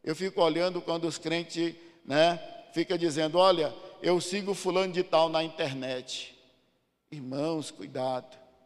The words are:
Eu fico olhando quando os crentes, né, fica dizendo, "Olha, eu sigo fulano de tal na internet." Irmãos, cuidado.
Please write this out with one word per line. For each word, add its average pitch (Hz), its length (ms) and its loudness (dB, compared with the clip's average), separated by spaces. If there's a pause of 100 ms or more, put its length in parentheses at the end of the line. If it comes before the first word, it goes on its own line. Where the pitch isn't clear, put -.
Eu 156 100 -4
fico 185 280 0
olhando 170 400 2
quando 170 240 -2
os 151 100 -4
crentes, 170 580 -4 (300)
né, 165 340 4 (340)
fica 170 260 -2
dizendo, 156 400 0
"Olha, 180 340 6 (300)
eu 175 180 2
sigo 202 320 -4
fulano 185 400 0
de 180 100 0
tal 165 260 4
na 160 140 0
internet." 135 920 -6 (760)
Irmãos, 147 600 -4
cuidado. 127 680 -6 (280)